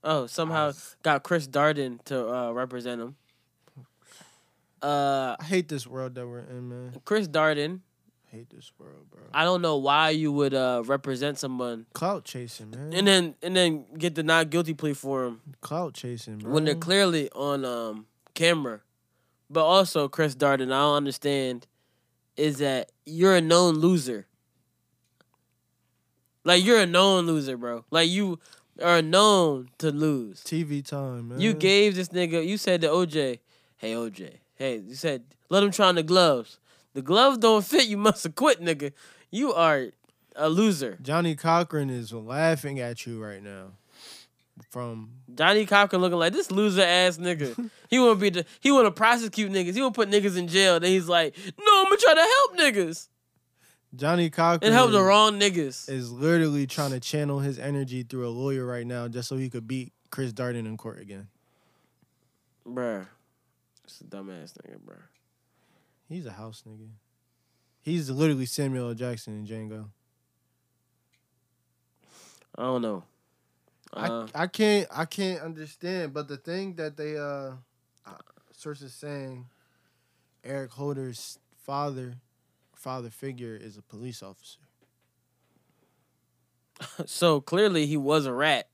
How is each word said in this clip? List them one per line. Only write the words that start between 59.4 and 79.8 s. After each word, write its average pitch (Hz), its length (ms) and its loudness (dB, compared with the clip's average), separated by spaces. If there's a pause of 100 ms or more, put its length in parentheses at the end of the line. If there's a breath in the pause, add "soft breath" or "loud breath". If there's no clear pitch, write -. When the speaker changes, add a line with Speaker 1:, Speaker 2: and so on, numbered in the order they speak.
Speaker 2:
could 120 180 -10
beat 127 280 -10 (160)
Chris 135 240 -8
Darden 120 320 -6
in 110 100 -10
court 107 240 -14
again. 101 280 -18 (1400)
Speaker 1:
Bruh. 117 400 -8 (800)
It's - 180 -20
a - 20 -20
dumbass 95 540 -18
nigga, - 180 -20 (100)
bruh. - 140 -20 (1040)
Speaker 2:
He's 165 200 -14
a 107 60 -16
house 107 360 -18
nigga. 110 200 -20 (920)
He's 156 300 -6
literally 139 340 0
Samuel 131 440 -6
L. 117 60 -8
Jackson 117 440 -10
in 107 80 -12
Django. 107 400 -14 (2750 soft breath)
Speaker 1:
I - 60 -8
don't 127 180 -2
know. 101 220 -6 (920)
Speaker 2:
I, 107 140 -8
Speaker 1:
Uh, 117 260 -8
Speaker 2:
I 165 140 -4
can't, 208 420 0
I 156 160 -6
can't 185 340 -6
understand. 160 720 -10
But 147 160 -10
the 143 80 -12
thing 185 380 -10
that 156 240 -10
they, 151 180 -10
uh, 143 360 -10 (540)
uh, 98 120 -20 (340)
sources 139 400 -16
saying, 135 540 -14 (1000)